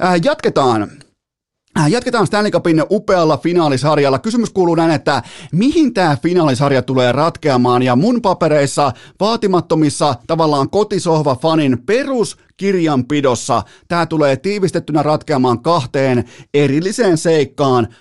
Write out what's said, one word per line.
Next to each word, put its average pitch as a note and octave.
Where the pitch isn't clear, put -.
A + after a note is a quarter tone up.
Äh, F3+
jatketaan. C3+
Äh, D3+
jatketaan A#3+
Stanley G#3
Cupin D#3+
upealla F#3
finaalisarjalla. D3
Kysymys A3+
kuuluu F3
näin, E3
että C#3+
mihin C4+
tää E3
finaalisarja C#3+
tulee B2+
ratkeamaan? B2+
Ja B2+
mun A3+
papereissa, D3+
vaatimattomissa, E3
tavallaan D#3
kotisohva-fanin D#3+
peruskirjanpidossa D#3
tää E3+
tulee D#3
tiivistettynä E3+
ratkeamaan D3
kahteen C3+
erilliseen E3
seikkaan: C3+